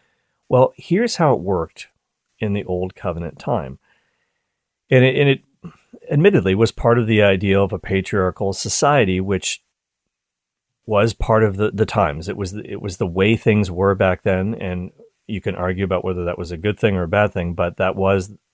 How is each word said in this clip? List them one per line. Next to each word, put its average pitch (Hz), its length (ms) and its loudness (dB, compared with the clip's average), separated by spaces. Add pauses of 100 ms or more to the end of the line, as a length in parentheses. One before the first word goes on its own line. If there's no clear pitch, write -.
(480)
Well, 127 260 4
here's 226 420 -2
how 151 180 4
it - 60 -4
worked 90 480 -4 (500)
in 101 160 -2
the 101 100 -4
old 90 300 -4
covenant 85 440 -8
time. 78 400 -6 (1120)
And 131 140 6
it, 131 120 2
and 147 120 2
it - 140 2 (680)
admittedly 143 440 4
was 107 180 2
part 120 260 2
of 113 80 0
the 107 160 4
ideal 98 400 4
of 98 120 -2
a 92 40 -6
patriarchal 98 760 -2
society, 110 680 0
which 95 420 -4 (1200)
was 107 260 2
part 110 320 2
of 98 140 0
the, 104 120 0
the 101 160 -2
times. 85 400 -2
It 95 120 -8
was, 95 160 -8
it 101 260 -12
was 98 160 -8
the 101 100 -4
way 95 300 2
things 104 340 2
were 95 240 2
back 95 280 0
then, 98 320 0
and 90 360 -8 (360)
you 101 160 -8
can 95 120 -6
argue 92 300 -4
about 90 200 -2
whether 90 200 -4
that 87 140 -6
was 87 120 -10
a 87 60 -8
good 98 240 -4
thing 101 160 0
or 90 60 0
a 82 60 -4
bad 101 260 2
thing, 87 180 -4
but 87 240 -4
that 95 200 -2
was, 98 360 0 (220)